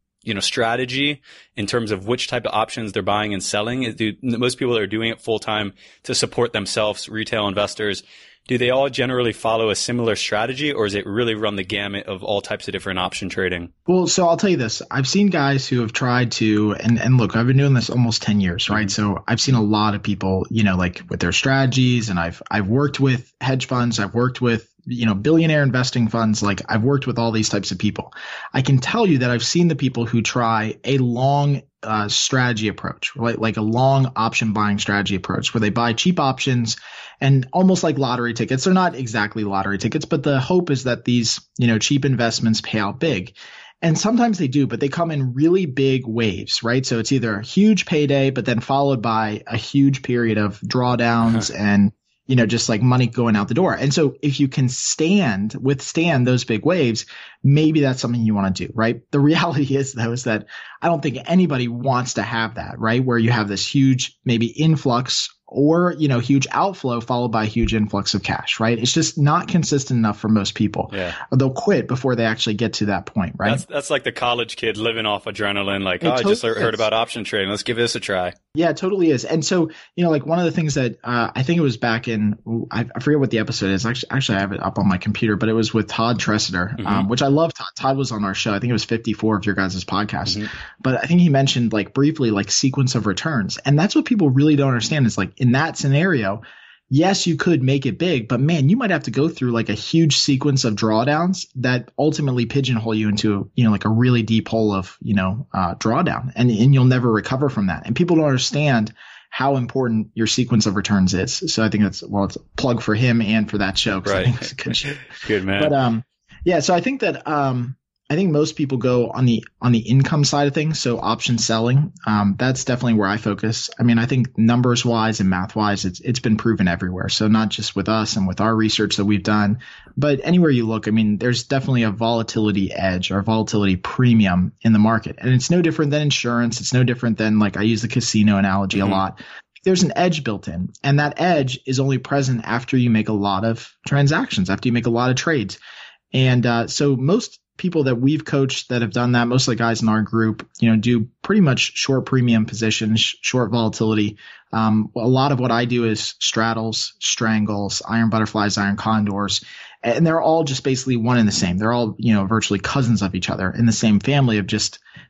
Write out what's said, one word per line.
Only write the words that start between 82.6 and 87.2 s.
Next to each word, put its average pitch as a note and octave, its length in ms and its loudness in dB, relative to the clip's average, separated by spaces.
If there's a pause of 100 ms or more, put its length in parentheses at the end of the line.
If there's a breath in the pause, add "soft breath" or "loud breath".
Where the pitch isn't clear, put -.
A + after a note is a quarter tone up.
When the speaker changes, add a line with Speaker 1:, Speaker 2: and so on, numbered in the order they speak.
Speaker 2:
I, A2 140 -2 (100)
I - 40 -10
forget D3 200 2
what C3+ 100 0
the A#2 100 0
episode G2+ 320 -2
is. F#2+ 140 0
Actually, A#2+ 260 -6
actually, B2+ 260 -2
I G2 40 0
have G2 120 -4
it - 100 -8
up - 160 -4
on G2+ 80 2
my F2+ 100 2
computer, G#2+ 380 0
but G#2+ 140 0
it A2 40 2
was A2 200 0
with G#2+ 140 0
Todd A#2 320 0
Tressiter, G2+ 580 -2
Speaker 1:
Mm-hmm. G2 100 -8
Speaker 2:
um, G2 220 0
which B2 120 0